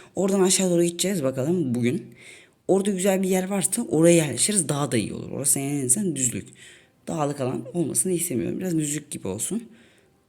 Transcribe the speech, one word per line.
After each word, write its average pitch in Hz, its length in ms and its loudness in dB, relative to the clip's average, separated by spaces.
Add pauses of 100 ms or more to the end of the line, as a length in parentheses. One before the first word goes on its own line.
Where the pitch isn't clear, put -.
(140)
oradan 190 260 2
aşağı 185 300 4
doğru 175 140 4
gideceğiz 175 380 -2
bakalım 131 520 0
bugün. 123 280 0 (640)
Orada 190 220 2
güzel 190 320 2
bir 190 60 0
yer 185 200 0
varsa 202 340 -2
oraya 170 340 6
yerleşiriz, 151 520 0
daha 143 240 -2
da 131 40 2
iyi 101 160 0
olur. - 180 -10
Orası 143 280 -2
yani 139 220 -2
en 131 60 -2
azından 180 300 0
düzlük. 120 320 -4 (580)
Dağlık 147 340 -2
alan 131 360 -6
olmasını 175 360 0
istemiyorum. 131 460 -2
Biraz 180 200 -2
düzlük 147 320 -4
gibi - 180 -10
olsun. 180 400 -6 (600)